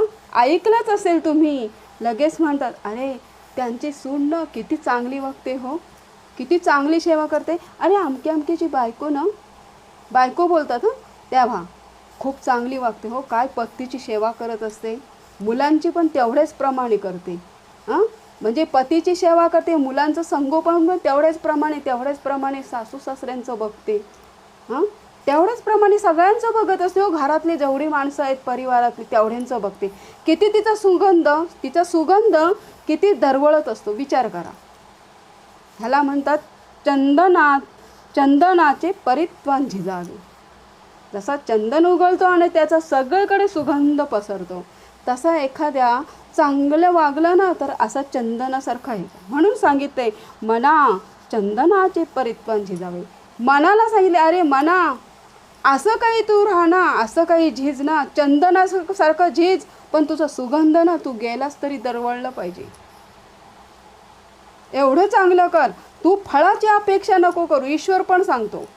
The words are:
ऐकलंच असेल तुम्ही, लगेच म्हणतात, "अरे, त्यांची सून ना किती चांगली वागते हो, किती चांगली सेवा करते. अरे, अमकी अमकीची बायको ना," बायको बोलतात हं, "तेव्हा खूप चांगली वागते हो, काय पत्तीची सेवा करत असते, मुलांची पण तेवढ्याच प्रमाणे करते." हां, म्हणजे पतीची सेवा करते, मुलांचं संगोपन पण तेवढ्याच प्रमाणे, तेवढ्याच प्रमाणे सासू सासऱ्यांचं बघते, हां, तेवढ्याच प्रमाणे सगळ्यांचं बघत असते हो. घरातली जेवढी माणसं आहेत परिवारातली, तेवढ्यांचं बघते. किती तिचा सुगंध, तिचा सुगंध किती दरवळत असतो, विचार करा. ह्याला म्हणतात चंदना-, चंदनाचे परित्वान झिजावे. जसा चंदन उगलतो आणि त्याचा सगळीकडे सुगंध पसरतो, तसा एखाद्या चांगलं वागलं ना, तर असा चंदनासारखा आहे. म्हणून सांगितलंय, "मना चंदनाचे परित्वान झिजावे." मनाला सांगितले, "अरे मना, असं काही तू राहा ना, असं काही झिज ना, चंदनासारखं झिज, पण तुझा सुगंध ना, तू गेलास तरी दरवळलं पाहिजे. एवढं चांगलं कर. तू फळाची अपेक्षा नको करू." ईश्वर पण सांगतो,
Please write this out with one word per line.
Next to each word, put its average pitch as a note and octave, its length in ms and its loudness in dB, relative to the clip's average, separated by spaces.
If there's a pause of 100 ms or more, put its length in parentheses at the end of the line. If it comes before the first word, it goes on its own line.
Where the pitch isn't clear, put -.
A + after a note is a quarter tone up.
(340)
ऐकलंच G#4 560 2
असेल F4 360 0
तुम्ही, D4+ 440 0 (320)
लगेच A#3+ 380 -2
म्हणतात, C#4+ 340 -2 (120)
"अरे, B3 360 -8 (340)
त्यांची B3 360 -6
सून C#4+ 380 -4
ना E4 140 -4
किती D4+ 320 -8
चांगली B3+ 440 -4
वागते C4+ 340 -10
हो, C4 240 -8 (600)
किती B3+ 200 0
चांगली D#4+ 420 0
सेवा D#4 260 0
करते. D4+ 320 -4 (220)
अरे, E4+ 160 2
अमकी D#4 340 -2
अमकीची D#4+ 380 -4
बायको C4+ 420 -4
ना," C#4+ 140 -4 (880)
बायको B3+ 360 2
बोलतात D4 360 0
हं, G#4 60 0 (420)
"तेव्हा B3 320 0 (560)
खूप C4+ 160 -6 (100)
चांगली B3 320 -4
वागते A3+ 300 -6
हो, B3 140 -8
काय B3 260 -4
पत्तीची B3 520 -10
सेवा A3 320 -4
करत A3+ 320 -10
असते, A3 320 -10 (460)
मुलांची C#4+ 480 0
पण E4+ 180 0
तेवढ्याच D4 460 0
प्रमाणे B3+ 440 -2
करते." F#3 360 -10 (540)
हां, C#4 160 0 (380)
म्हणजे A#3 220 -2
पतीची D#4+ 520 0
सेवा E4+ 320 2
करते, E4 280 0
मुलांचं C#4+ 460 -2
संगोपन D#4+ 640 0
पण F4+ 100 0
तेवढ्याच D#4 400 0
प्रमाणे, D4+ 480 -4
तेवढ्याच C4+ 320 -4
प्रमाणे C4+ 460 -6
सासू B3 340 -12
सासऱ्यांचं B3+ 600 -10
बघते, G#3+ 480 -6 (640)
हां, C#4 140 -4 (440)
तेवढ्याच F4+ 340 0
प्रमाणे G#4 380 2
सगळ्यांचं G4+ 540 2
बघत G4 280 0
असते F#4 200 0
हो. G4+ 80 2
घरातली D#4 480 -2
जेवढी C#4 300 -2
माणसं C#4+ 360 -4
आहेत C4+ 220 -2
परिवारातली, A#3+ 680 -2
तेवढ्यांचं A#3 500 -2
बघते. G3 260 -6 (380)
किती D#4+ 240 4
तिचा G#4+ 260 2
सुगंध, F4+ 520 4 (360)
तिचा D4+ 200 0
सुगंध F4 540 2 (500)
किती F4 260 2
दरवळत D4 540 2
असतो, A3 240 -8
विचार C4 360 -2
करा. F3 240 -12 (1300)
ह्याला B3+ 220 0
म्हणतात C#4+ 360 0 (480)
चंदना-, C#4+ 720 4 (560)
चंदनाचे D4 760 2
परित्वान C#4 720 -4
झिजावे. F3+ 640 -10 (840)
जसा G3+ 220 -6
चंदन A#3+ 500 0
उगलतो F4+ 400 2
आणि F4+ 220 4
त्याचा D#4+ 320 2
सगळीकडे F#4+ 680 0
सुगंध D4 540 0
पसरतो, F#3+ 640 -8 (420)
तसा B3+ 300 0
एखाद्या C4+ 640 0 (360)
चांगलं C#4+ 540 2
वागलं E4 460 2
ना, F#4 240 2
तर C#4 180 -4
असा A3 220 -4
चंदनासारखा B3+ 920 -6
आहे. G3 120 -6 (260)
म्हणून E4 260 2
सांगितलंय, C#4 540 0 (320)
"मना A3+ 560 2 (340)
चंदनाचे D#4+ 720 0
परित्वान A3+ 600 -6
झिजावे." F3+ 380 -10 (360)
मनाला D#4+ 500 4
सांगितले, F#4+ 280 4
"अरे D#4+ 240 4
मना, D#4 520 2 (720)
असं C#4 300 2
काही A4+ 260 2
तू G#4 240 2
राहा F4 200 2
ना, E4+ 260 4
असं A3+ 320 0
काही E4 280 2
झिज C4+ 300 -4
ना, D4+ 220 0 (140)
चंदनासारखं F4 1120 2
झिज, E4 360 0 (280)
पण D4+ 100 2
तुझा D4+ 240 -2
सुगंध D4+ 500 0
ना, E4+ 180 4 (100)
तू C#4 60 -8
गेलास A#3+ 500 -8
तरी C#4 160 -6
दरवळलं A#3+ 520 -6
पाहिजे. F3+ 600 -14 (1800)
एवढं C#4 340 4
चांगलं F#4 400 4
कर. D#4+ 220 2 (340)
तू F#4 220 4
फळाची G4 420 2
अपेक्षा G4+ 500 2
नको F4 280 2
करू." C#4+ 200 0
ईश्वर D#4 360 0
पण F#4 220 2
सांगतो, G#3+ 420 -4 (120)